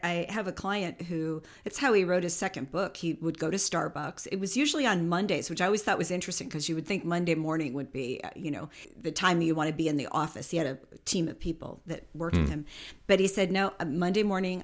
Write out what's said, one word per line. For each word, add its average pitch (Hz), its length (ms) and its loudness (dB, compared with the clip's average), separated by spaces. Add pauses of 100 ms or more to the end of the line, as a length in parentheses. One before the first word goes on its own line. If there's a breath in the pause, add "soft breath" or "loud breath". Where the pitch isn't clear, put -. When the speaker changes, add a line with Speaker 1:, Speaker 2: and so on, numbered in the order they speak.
Speaker 1:
I 170 260 0
have 208 180 -4
a - 60 -4
client 190 480 -4
who, 160 420 -4 (220 loud breath)
it's - 140 -6
how 269 160 6
he 196 100 8
wrote 180 180 4
his 170 140 0
second 151 340 -2
book. 180 280 -2
He 165 240 -2
would 165 160 -2
go 160 120 0
to 190 60 0
Starbucks. 160 760 -2
It 190 80 -2
was 196 200 -2
usually 294 260 4
on 180 240 4
Mondays, 175 400 2
which 165 140 -2
I - 20 4
always 202 180 4
thought 208 140 2
was 160 140 0
interesting 180 400 -4
'cause 147 180 -2
you 165 60 0
would 160 120 -4
think 196 200 0
Monday 170 280 2
morning 156 380 0
would 143 220 -4
be, 131 280 -4
uh, - 140 -8
you - 140 -6
know, 139 180 -6 (320 loud breath)
the 160 100 -4
time 175 300 2
you 165 140 4
wanna 156 180 0
be 156 160 0
in 147 80 2
the 131 120 0
office. - 420 -2
He 170 80 0
had 160 80 2
a 131 120 -4 (280)
team 165 220 0
of - 120 -10
people 165 460 -6
that - 180 -10 (100)
worked 165 220 0
with 170 120 4
Speaker 2:
Hmm. - 40 0
Speaker 1:
him. 147 140 -4 (400 loud breath)
But 190 140 4
he 190 60 4
said, 190 240 2
"No, 190 300 2
uh, 170 60 -2
Monday 175 360 2
morning, 185 420 0